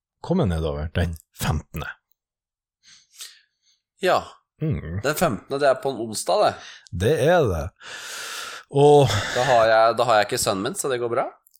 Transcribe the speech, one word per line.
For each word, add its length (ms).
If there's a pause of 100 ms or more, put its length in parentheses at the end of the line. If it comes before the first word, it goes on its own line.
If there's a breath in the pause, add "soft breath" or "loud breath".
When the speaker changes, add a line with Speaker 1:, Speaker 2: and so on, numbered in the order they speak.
(240)
Speaker 1:
komme 240
nedover 420
den 240 (180)
femtende. 560 (2250 loud breath)
Speaker 2:
Ja. 220 (320)
Speaker 1:
Mm. 460
Speaker 2:
Den 140
femtende, 440
det 100
er 80
på 140
en 80
onsdag, 400
det. 140 (400 loud breath)
Speaker 1:
Det 280
er 220
det. 220 (1000 loud breath)
Og 400 (220 loud breath)
Speaker 2:
Da 140
har 240
jeg, 280
da 100
har 100
jeg 120
ikke 120
sønnen 240
min, 120
så 140
det 100
går 120
bra. 160 (320)